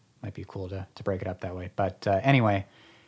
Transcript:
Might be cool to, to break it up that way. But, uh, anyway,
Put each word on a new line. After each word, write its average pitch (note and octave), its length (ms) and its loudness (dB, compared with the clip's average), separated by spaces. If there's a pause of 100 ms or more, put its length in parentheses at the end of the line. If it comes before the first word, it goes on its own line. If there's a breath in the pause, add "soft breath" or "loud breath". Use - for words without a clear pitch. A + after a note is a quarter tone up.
(220)
Might G2+ 120 -10
be G2 120 -12
cool F#2 220 -10
to, F#2+ 260 -8
to - 80 -16
break G2 180 -2
it F#2+ 60 -6
up F#2 140 -8
that F#2 160 -8
way. F2+ 180 -10
But, G2 320 -2
uh, G2 160 4
anyway, A2 440 4 (420 soft breath)